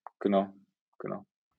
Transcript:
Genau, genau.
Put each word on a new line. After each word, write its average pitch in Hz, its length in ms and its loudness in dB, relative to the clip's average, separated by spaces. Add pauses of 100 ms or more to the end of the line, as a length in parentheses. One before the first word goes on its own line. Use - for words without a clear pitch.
(180)
Genau, 98 340 2 (460)
genau. - 280 -10 (320)